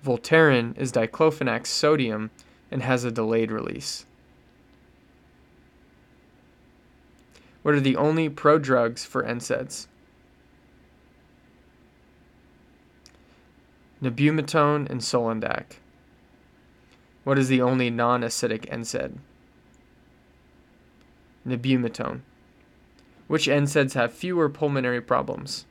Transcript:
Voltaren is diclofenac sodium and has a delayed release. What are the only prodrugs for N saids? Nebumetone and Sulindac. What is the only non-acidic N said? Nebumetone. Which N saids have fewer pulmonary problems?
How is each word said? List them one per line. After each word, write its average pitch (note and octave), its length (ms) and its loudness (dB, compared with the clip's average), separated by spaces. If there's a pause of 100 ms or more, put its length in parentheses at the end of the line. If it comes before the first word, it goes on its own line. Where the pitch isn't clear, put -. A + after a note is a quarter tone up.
Voltaren C3+ 720 4
is C3 160 -6
diclofenac B2 720 0
sodium A#2+ 640 0 (400)
and B2+ 120 -4
has B2+ 220 0
a B2 60 -2
delayed A2+ 400 0
release. - 540 -8 (3500)
What D3 120 4
are C#3+ 60 4
the C3+ 160 2
only D#3 320 2
prodrugs C3 760 2
for - 180 -4
N A#2+ 160 -6
saids? - 480 -8 (4000)
Nebumetone D3 880 2
and C3 100 -6
Sulindac. A2+ 800 -2 (1400)
What C#3 160 2
is C3 100 2
the C3 140 4
only B2+ 260 2
non-acidic A#2+ 800 -2
N A#2+ 140 -8
said? B2 340 -6 (2250)
Nebumetone. B2 720 -2 (1080)
Which D#3 200 0
N C#3+ 180 4
saids C#3 280 2
have A#2+ 180 0
fewer F3 380 -2
pulmonary C3+ 500 -2
problems? - 720 -4